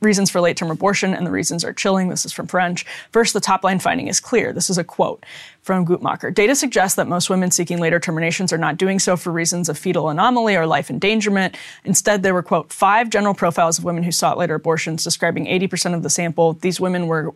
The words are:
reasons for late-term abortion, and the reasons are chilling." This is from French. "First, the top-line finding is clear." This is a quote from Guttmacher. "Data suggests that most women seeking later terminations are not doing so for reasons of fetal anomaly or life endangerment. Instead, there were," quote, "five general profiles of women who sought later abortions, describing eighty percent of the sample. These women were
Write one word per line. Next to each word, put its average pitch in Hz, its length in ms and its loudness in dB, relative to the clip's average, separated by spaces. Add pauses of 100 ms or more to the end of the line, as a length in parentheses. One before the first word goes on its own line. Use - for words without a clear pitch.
reasons 196 300 2
for 180 100 0
late-term 170 300 0
abortion, 190 440 0
and 175 120 -4
the 165 60 -4
reasons 170 320 -2
are - 80 -6
chilling." 190 360 0
This - 160 -4
is 165 80 -10
from 165 140 -10
French. 175 380 -2 (280)
"First, 226 200 4
the 202 80 -2
top-line 190 400 2
finding 170 280 -2
is 190 120 -2
clear." - 320 0
This - 180 -4
is 180 80 0
a 170 60 -2
quote - 400 -2 (380)
from 185 240 0
Guttmacher. - 460 -2
"Data 214 220 4
suggests 220 420 0
that 185 120 0
most 175 220 0
women 185 200 2
seeking 175 280 -2
later 165 200 2
terminations 165 540 -2
are 165 60 0
not 156 180 0
doing 190 240 0
so 185 160 2
for 170 160 -4
reasons 170 360 -2
of 151 80 -4
fetal 170 320 -2
anomaly 214 460 2
or 165 140 2
life 156 200 0
endangerment. 196 680 0 (280)
Instead, 208 380 2
there 190 120 4
were," 180 100 0
quote, 170 280 -2
"five 214 380 2
general 202 240 2
profiles 170 440 2
of 170 60 -8
women 170 180 -2
who 175 100 -2
sought - 260 0
later 165 180 0
abortions, 160 480 -2
describing 170 420 -2
eighty 185 220 0
percent 180 260 -2
of 170 80 -2
the 160 80 -4
sample. 165 440 2
These 180 260 -2
women 180 260 0
were 160 300 -2